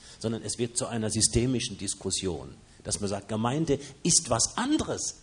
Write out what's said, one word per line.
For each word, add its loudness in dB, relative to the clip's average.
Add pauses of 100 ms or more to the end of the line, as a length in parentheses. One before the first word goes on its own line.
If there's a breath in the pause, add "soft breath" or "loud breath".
(200 loud breath)
sondern -2
es -6
wird -2
zu -2
einer -2
systemischen 2
Diskussion. -4 (340 loud breath)
Dass -2
man -2
sagt, -4
Gemeinde 2 (240 loud breath)
ist 4
was 2
anderes -2